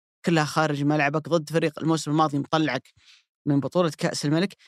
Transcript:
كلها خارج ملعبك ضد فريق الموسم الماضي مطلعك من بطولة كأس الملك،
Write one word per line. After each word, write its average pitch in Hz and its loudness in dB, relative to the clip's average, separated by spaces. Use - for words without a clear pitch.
كلها 160 2
خارج 147 0
ملعبك 151 0
ضد 156 0
فريق 160 -2
الموسم 151 0
الماضي 151 2
مطلعك 139 -2
من 143 2
بطولة 156 0
كأس - -4
الملك، 165 0